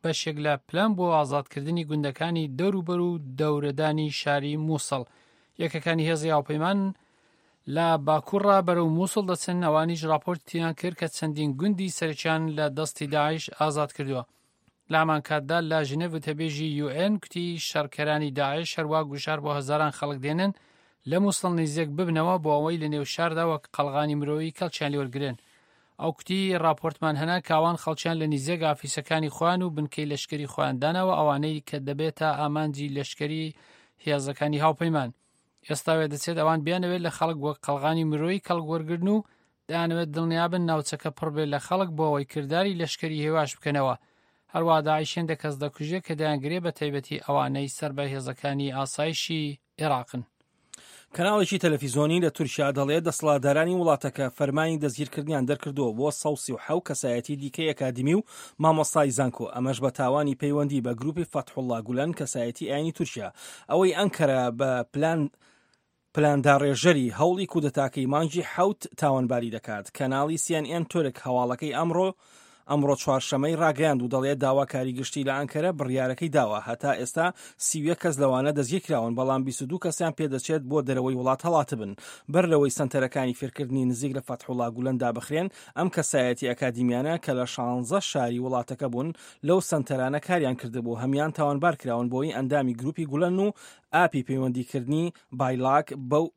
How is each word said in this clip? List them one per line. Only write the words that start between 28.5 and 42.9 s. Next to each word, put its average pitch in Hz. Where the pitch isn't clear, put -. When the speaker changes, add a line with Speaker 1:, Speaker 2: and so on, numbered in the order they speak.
Speaker 1:
ئافیسەکانی 151
خۆیان 180
و 170
بنکەی 151
لەشکری 147
خۆیان 139
داناوە، 180
ئەوانەی 151
کە 147
دەبێتە 156
ئامانجی 147
لەشکری 151
هێزەکانی 143
هاوپەیمان. 156
ئێستا 151
وێ 156
دەچێت 160
ئەوان 160
بیانەوێت 180
لە 156
خەڵک 160
وەک 147
قەڵغانی 156
مرۆیی 165
کەڵک 170
وەرگرن 165
و 214
دەیانەوێت 165
دڵنیابن 165
ناوچەکە 151
پڕ 160
بێت 151
لە 139
خەڵک 185
بۆ 160
ئەوەی 143
کرداری 170
لەشکری 156